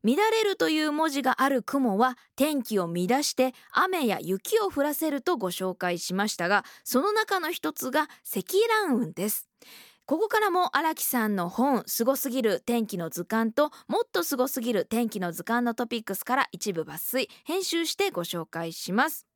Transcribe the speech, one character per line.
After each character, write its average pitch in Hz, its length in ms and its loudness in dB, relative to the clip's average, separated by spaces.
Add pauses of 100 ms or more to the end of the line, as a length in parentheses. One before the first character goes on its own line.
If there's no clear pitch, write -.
乱 226 120 4 (160)
れ 440 120 2
る 392 120 0
と 320 140 2
い 311 120 2
う 302 100 0
文 311 200 0
字 277 100 -2
が 254 220 2
あ 269 60 4
る 262 120 2
雲 240 380 0
は 247 180 2 (180)
天 277 280 0
気 208 160 0
を 170 120 -2
乱 185 320 2
し - 120 -2
て 254 180 2 (180)
雨 349 360 2
や 190 120 0
雪 190 400 0
を 392 120 0
降 285 100 -2
ら 294 140 0
せ 311 160 -2
る 277 100 -2
と 349 160 0
ご 185 140 -2
紹 185 260 -4
介 175 220 -2
し - 160 -4
ま 202 120 0
し - 100 -4
た 175 100 -2
が、 196 180 4 (180)
そ 247 180 2
の 403 100 2
中 415 280 2
の 330 120 -2
一 311 200 -4
つ 254 200 -6
が 294 160 2 (160)
積 - 340 -2 (100)
乱 403 320 2
雲 170 120 -2
で 202 180 -2
す。 - 180 -6 (580)
こ 294 120 0
こ 415 100 2
か 427 120 2
ら 427 100 2
も 359 260 2
荒 320 200 2
木 - 100 -4
さ 233 220 0
ん 208 80 0
の 175 140 -2
本、 240 360 2
す - 180 -2
ご 262 120 4
す 269 160 -4
ぎ 262 100 -2
る 214 200 2
天 233 260 -2
気 196 100 -8
の 165 140 -6
図 175 140 -6
鑑 226 280 0
と、 302 160 2 (180)
も 415 140 0
っ - 100 2
と 359 120 0
す 285 120 -2
ご 254 120 2
す 269 120 -4
ぎ 233 140 -2
る 190 120 2
天 233 220 0
気 202 120 -6
の 175 120 -2
図 165 120 -8
鑑 240 200 0
の 233 120 0
ト 247 100 -2
ピ 240 120 -4
ッ 220 60 -6
ク 196 120 -6
ス - 100 -8
か 247 100 0
ら 269 160 2
一 185 220 -4
部 165 80 -2
抜 151 160 -8
粋、 - 320 -2 (160)
編 370 180 -2
集 330 220 -2
し 320 100 -4
て 392 140 0
ご 175 140 -4
紹 170 260 -6
介 165 240 -6
し - 200 -6
ま 262 160 4
す。 - 260 -12